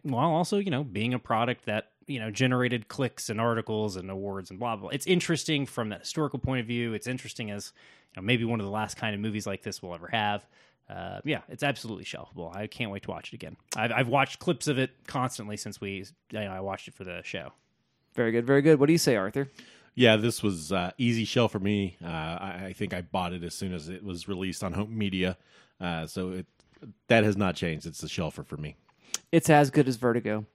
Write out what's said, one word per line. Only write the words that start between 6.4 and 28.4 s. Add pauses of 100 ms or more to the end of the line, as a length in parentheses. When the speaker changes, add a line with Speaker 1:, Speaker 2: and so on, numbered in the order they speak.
Speaker 1:
of
view.
It's
interesting
as, (420)
you
know,
maybe
one
of
the
last
kind
of
movies
like
this
we'll
ever
have. (440)
Uh,
yeah,
it's
absolutely
shelfable.
I
can't
wait
to
watch
it
again. (180)
I've,
I've
watched
clips
of
it (160)
constantly
since
we, (260)
you
know,
I
watched
it
for
the
show. (600)
Speaker 2:
Very
good,
very
good.
What
do
you
say,
Arthur? (460)
Speaker 3:
Yeah,
this
was,
uh,
easy
shelf
for
me.
Uh,
I,
I
think
I
bought
it
as
soon
as
it
was
released
on
home
media. (440)
Uh,
so
it, (640)
that
has
not
changed.
It's
a
shelfer